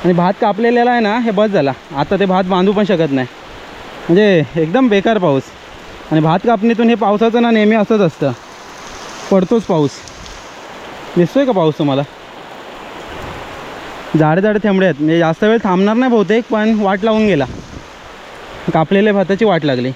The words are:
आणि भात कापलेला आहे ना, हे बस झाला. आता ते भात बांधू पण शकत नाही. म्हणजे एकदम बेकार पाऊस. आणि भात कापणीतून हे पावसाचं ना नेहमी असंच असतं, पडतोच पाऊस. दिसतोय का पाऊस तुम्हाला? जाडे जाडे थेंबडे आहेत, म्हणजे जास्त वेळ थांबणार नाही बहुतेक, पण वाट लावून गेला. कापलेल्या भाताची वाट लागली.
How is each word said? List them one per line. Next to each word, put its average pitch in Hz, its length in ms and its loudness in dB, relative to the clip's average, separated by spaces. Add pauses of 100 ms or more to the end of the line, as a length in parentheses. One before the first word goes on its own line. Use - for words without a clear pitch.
आणि 180 80 4
भात 175 280 2
कापलेला 233 500 2
आहे 240 100 2
ना, 214 180 0
हे 233 120 0
बस 208 200 2
झाला. 143 220 2 (240)
आता 156 220 0
ते 196 60 2
भात 185 200 2
बांधू 185 280 2
पण 202 120 2
शकत 160 280 2
नाही. 131 140 0 (840)
म्हणजे 185 340 4 (140)
एकदम 180 320 2
बेकार 208 300 2
पाऊस. 143 240 2 (680)
आणि 156 100 4
भात 160 240 2
कापणीतून 233 440 2
हे 233 60 4
पावसाचं 220 480 2
ना 233 80 2
नेहमी 214 260 4
असंच 214 240 2
असतं, 160 320 0 (1000)
पडतोच 190 340 2
पाऊस. 156 260 0 (1300)
दिसतोय 175 300 2
का 254 60 0
पाऊस 160 260 2
तुम्हाला? 143 240 0 (2250)
जाडे 156 240 4
जाडे 208 200 0
थेंबडे 190 240 2
आहेत, 147 140 0
म्हणजे 160 180 2
जास्त 165 260 0
वेळ 220 200 4
थांबणार 202 320 2
नाही 254 160 2
बहुतेक, 214 380 2
पण 214 300 2
वाट 196 240 0
लावून 214 220 2
गेला. 151 180 2 (1300)
कापलेल्या 196 380 2
भाताची 196 320 0
वाट 170 200 2
लागली. 127 320 0